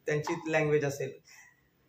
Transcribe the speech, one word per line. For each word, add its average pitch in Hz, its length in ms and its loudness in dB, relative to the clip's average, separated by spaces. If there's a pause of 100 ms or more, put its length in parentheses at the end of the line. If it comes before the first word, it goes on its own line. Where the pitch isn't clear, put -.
त्यांची 156 460 -2
लँग्वेज 151 320 4
असेल, 135 280 -4 (760)